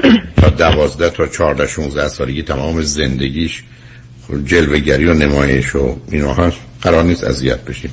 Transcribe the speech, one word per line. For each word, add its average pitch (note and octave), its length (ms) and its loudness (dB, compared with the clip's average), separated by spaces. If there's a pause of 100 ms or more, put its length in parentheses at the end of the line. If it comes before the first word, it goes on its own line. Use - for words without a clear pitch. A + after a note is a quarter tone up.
(380)
تا E2+ 120 6
دوازده D#2+ 600 2
تا D#2+ 180 -2
چهارده، D2 400 0
شونزده D2 400 -4
سالگی C#2 360 -6
تمام D#2 380 -2
زندگیش C#2+ 800 -4 (840)
جلوه‌گری D2 600 2
و E2+ 80 4
نمایش C#2 640 2
و C2+ 220 -2 (140)
اینا D2 220 -2
هست، F2 240 0 (240)
قرار E2+ 220 2
نیست F2 200 0
اذیت C2 360 -2
بشیم. C2 340 -10